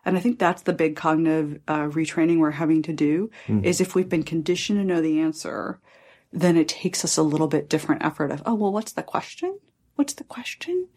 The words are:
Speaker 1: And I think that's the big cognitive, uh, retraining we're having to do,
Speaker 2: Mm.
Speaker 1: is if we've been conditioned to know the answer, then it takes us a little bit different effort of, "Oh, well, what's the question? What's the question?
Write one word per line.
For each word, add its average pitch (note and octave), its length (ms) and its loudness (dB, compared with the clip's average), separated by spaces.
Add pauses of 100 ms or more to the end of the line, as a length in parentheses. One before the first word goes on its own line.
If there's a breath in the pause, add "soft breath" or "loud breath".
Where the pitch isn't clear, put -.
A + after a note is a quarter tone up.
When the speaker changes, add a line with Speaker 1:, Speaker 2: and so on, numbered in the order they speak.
Speaker 1:
And F#3 120 2
I - 20 0
think A#3+ 180 0
that's F3 260 2
the F3 100 0
big D#3+ 220 0
cognitive, D#3 720 0
uh, D3+ 200 -2
retraining D#3+ 520 2
we're D3+ 120 4
having D#3 320 2
to E3 100 -4
do, D3+ 380 2 (160 loud breath)
Speaker 2:
Mm. G#2+ 160 2
Speaker 1:
is F3 180 2
if F#3 140 -2
we've F#3 140 0
been D#3+ 140 0
conditioned F3+ 560 -2
to G3 60 0
know F3 160 2
the D#3 200 2
answer, - 580 -4 (540 soft breath)
then E3+ 240 4
it D#3 100 4
takes - 360 -4
us - 140 0
a D#3+ 60 4
little D#3 240 2
bit D3+ 220 -2
different - 340 0
effort D3 280 -2
of, C#3+ 140 -8
"Oh, A#3+ 80 0
well, G#3 200 0
what's G#3+ 180 -4
the - 120 -6
question? - 540 -6 (380)
What's C#4+ 180 -2
the - 120 -16
question? F4+ 720 -6